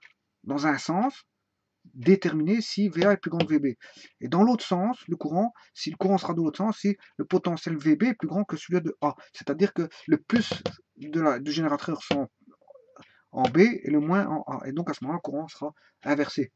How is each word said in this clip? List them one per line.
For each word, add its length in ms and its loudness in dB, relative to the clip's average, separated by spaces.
dans 240 -2
un 100 0
sens, 480 -2
déterminé 680 2
si 280 -2
V 160 0
A 80 6
est 40 2
plus 140 -6
grand 100 2
que 120 0
V 60 4
B. 180 0
Et 80 -8
dans 160 6
l'autre 200 4
sens, 320 0
le 80 -4
courant, 360 -2
si 160 -8
le 60 -10
courant 200 2
sera 160 -2
dans 120 0
l'autre 140 -2
sens, 200 -2
si 180 0
le 80 -4
potentiel 520 -2
V 200 4
B 80 0
est 100 2
plus 140 -4
grand 160 -2
que 120 -6
celui 240 -2
de 200 -4
A. 160 0
C'est-à-dire 420 -2
que 140 -2
le 120 4
plus 440 -2
de 240 -6
la, 200 2
du 100 -6
générateur 540 -2
sont 260 -2
en 100 -4
B 160 2
et 320 4
le 80 2
moins 300 0
en 140 -6
A. 80 -12
Et 40 -8
donc, 160 -6
à 60 -4
ce 80 -14
moment-là, 160 -4
le 120 -10
courant 180 -8
sera 260 -12
inversé 520 -2